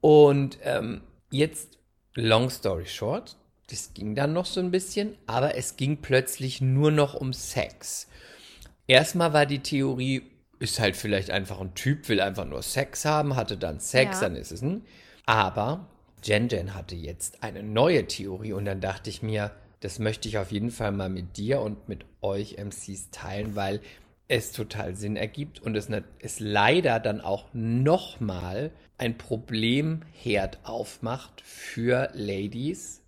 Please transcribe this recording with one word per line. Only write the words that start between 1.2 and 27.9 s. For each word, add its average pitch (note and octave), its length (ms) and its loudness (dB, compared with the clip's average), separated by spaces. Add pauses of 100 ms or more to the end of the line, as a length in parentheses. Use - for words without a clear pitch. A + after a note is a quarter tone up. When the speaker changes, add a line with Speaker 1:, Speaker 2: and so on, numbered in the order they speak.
Speaker 1:
jetzt, - 460 -2 (360)
long A2+ 360 4
story F#2+ 360 -4
short, - 520 -6 (320)
das - 240 -12
ging G#2 220 -6
dann C#3+ 180 0
noch F3+ 120 -2
so - 140 -4
ein F3+ 120 0
bisschen, G3 440 -2 (100)
aber B2+ 300 0
es - 200 -6
ging C#3 220 0
plötzlich C3 640 0
nur C3+ 300 4
noch D3 240 4
um C3 180 -4
Sex. - 760 -6 (800)
Erstmal D#3 460 6
war D3 140 6
die C#3 120 -2
Theorie, C3+ 640 0 (380)
ist - 200 -4
halt G2+ 160 4
vielleicht G2+ 360 0
einfach F#2+ 280 -4
ein F#2 140 -8
Typ, C#3+ 340 -2
will G2+ 140 4
einfach F#2+ 240 -2
nur C#2 160 -8
Sex - 440 -4
haben, D3+ 300 2
hatte G#2+ 220 -2
dann D#2+ 220 -4
Sex, G#2 420 4
Speaker 2:
Ja. - 0 -
Speaker 1:
dann F2+ 140 0
ist A#1 160 -10
es F2 100 -10
ein. F3+ 220 -4 (420)
Aber A2 640 2 (360)
Jen G#2+ 260 2
Jen F#2+ 260 -2
hatte F2+ 200 -10
jetzt - 480 -10
eine G#2 200 -10
neue A#2 440 4
Theorie G2 460 -6
und G2 120 -4
dann F#2+ 160 -4
dachte F#2+ 280 -4
ich - 140 -10
mir, G#2+ 280 -2 (280)
das - 200 -10
möchte G#2+ 300 -2
ich G#2+ 80 -4
auf F#2+ 140 -4
jeden G#2+ 200 -2
Fall A2 200 -2
mal G2 180 -2
mit F2+ 280 -8
dir A#2+ 240 0
und G#2+ 280 -6
mit - 160 -8 (160)
euch G2+ 380 -4
M G2+ 100 -8
Cs - 420 -12
teilen, G2+ 440 -8
weil G2+ 260 -2 (460)
es A2+ 240 0
total G#2 440 -6
Sinn G#2 220 -4
ergibt C#3+ 440 -8
und A2 140 -4
es G#2 140 -4
nat-, G#2 160 -4 (140)
es - 200 -10
leider A2+ 600 4
dann A2 220 -2
auch F#2+ 320 -4
nochmal A2+ 1160 0 (260)